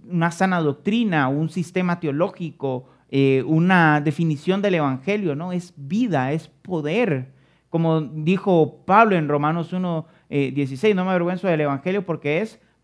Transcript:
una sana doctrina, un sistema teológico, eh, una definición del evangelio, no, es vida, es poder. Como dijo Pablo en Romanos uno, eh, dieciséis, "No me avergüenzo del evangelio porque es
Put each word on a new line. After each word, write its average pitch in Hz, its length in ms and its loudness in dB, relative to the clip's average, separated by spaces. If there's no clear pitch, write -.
una 170 240 0
sana 185 280 0
doctrina, 165 680 0
un 147 220 -2
sistema 180 500 -4
teológico, 147 920 -6
eh, 135 340 4
una 160 560 4
definición 160 600 -2
del 196 140 2
evangelio, 151 600 -2
no, 175 160 -8
es 175 260 -8
vida, 147 540 -2
es 156 160 -4
poder. 160 840 -4
Como 165 320 0
dijo 156 840 0
Pablo 208 300 4
en 156 120 0
Romanos 151 460 -2
uno, 175 340 -4
eh, 139 240 -2
dieciséis, 139 420 0
"No 185 100 0
me 190 60 -2
avergüenzo 180 360 -2
del 160 140 2
evangelio 151 420 -2
porque 160 380 -4
es - 180 -8